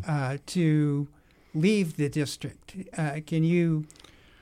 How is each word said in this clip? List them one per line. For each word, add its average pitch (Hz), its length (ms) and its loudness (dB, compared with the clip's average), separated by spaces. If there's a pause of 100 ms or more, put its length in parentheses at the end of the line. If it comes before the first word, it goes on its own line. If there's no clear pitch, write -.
uh, 143 300 -2 (100)
to 151 640 2 (440)
leave 175 440 2
the 147 120 0
district. - 680 -6 (200)
Uh, 156 300 -2
can 160 160 0
you, 165 440 2 (560)